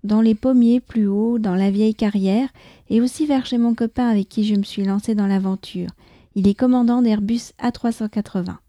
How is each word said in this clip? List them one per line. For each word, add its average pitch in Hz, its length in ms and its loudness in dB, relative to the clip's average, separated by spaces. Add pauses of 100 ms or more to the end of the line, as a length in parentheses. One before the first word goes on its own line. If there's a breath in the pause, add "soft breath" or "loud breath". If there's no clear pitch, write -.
dans 214 180 2
les 226 120 4
pommiers 247 460 4
plus 220 260 -2
haut, 214 320 0
dans 214 160 -2
la 190 160 2
vieille 214 240 2
carrière, 208 560 0 (400 soft breath)
et 226 100 2
aussi 254 280 -2
vers 262 180 0
chez 240 140 -4
mon 233 160 2
copain 240 320 -2
avec 208 200 0
qui - 160 -4
je 214 120 0
me 202 80 0
suis 202 220 -6
lancée 202 280 -2
dans 208 140 0
l'aventure. 190 640 -4 (420 soft breath)
Il 196 140 0
est 202 80 2
commandant 247 480 2
d'Airbus 220 560 -2
A 247 120 -2
trois 240 200 -4
cent 226 160 -6
quatre-vingts. 196 500 -6 (100)